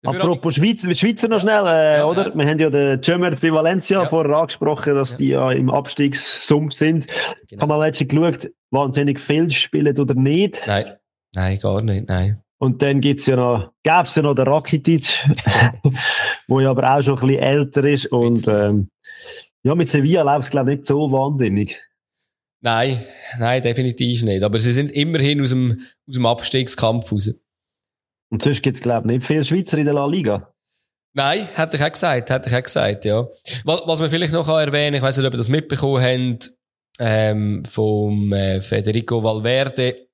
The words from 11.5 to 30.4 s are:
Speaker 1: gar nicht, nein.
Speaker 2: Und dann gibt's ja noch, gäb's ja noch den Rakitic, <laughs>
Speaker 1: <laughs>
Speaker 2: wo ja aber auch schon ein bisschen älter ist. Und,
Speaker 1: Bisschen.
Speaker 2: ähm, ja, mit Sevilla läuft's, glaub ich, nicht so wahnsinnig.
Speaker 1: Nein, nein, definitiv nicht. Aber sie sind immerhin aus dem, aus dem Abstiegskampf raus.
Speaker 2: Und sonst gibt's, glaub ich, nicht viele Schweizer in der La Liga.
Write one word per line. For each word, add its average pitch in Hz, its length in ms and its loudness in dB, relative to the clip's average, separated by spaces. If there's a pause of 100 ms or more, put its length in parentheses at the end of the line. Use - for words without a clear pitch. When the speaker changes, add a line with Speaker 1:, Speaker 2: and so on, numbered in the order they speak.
Speaker 1:
gar 101 220 0
nicht, 104 260 -2
nein. 98 340 -2 (160)
Speaker 2:
Und 131 240 0
dann 139 180 2
gibt's 143 260 0
ja 131 100 4
noch, 123 340 0 (140)
gäb's 160 320 2
ja 156 60 2
noch 143 120 2
den 131 140 2
Rakitic, 151 760 0 (300)
<laughs> 120 300 2
Speaker 1:
<laughs> - 640 -2
Speaker 2:
wo 127 120 2
ja 135 100 2
aber 131 260 2
auch 143 60 2
schon 135 160 2
ein 127 100 0
bisschen 135 140 2
älter 139 420 2
ist. 143 220 2
Und, 120 280 2
Speaker 1:
Bisschen. 110 200 2 (140)
Speaker 2:
ähm, 104 220 0 (720)
ja, 139 140 2
mit 170 120 2
Sevilla 156 340 2
läuft's, 139 280 0
glaub 135 160 0
ich, 139 120 0
nicht 139 100 -12
so 143 240 0
wahnsinnig. 131 680 0 (800)
Speaker 1:
Nein, 120 440 -2 (340)
nein, 120 240 0
definitiv 120 600 -2
nicht. 98 180 0
Aber 104 160 0
sie 120 140 2
sind 143 200 0
immerhin 147 500 0
aus 127 80 0
dem, 127 300 0 (280)
aus 135 60 -14
dem 123 120 0
Abstiegskampf 120 840 0
raus. 104 180 -2 (1000)
Speaker 2:
Und 107 120 -4
sonst 143 200 0
gibt's, - 180 -2
glaub 117 240 -2
ich, 113 60 0
nicht 127 160 -2
viele 151 180 0
Schweizer 160 340 -2
in 151 60 0
der 143 100 0
La 143 120 0
Liga. 143 480 -2 (580)